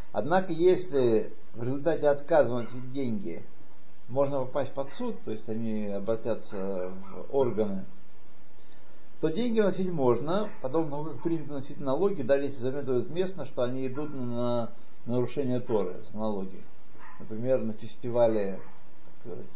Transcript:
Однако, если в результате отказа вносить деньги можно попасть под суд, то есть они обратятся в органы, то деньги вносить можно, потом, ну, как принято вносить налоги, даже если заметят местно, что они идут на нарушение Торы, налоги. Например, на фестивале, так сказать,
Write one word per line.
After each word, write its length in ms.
Однако, 400
если 800
в 100
результате 460
отказа 440
вносить 380
деньги 520
можно 300
попасть 340
под 200
суд, 300
то 80
есть 160
они 400
обратятся 1040
в 220
органы, 500
то 80
деньги 300
вносить 320
можно, 580
потом, 280
ну, 140
как 180
принято 300
вносить 280
налоги, 440
даже 220
если 160
заметят 480
местно, 360
что 180
они 240
идут 280
на 560
нарушение 540
Торы, 360
налоги. 480
Например, 420
на 120
фестивале, 840
так 100
сказать, 220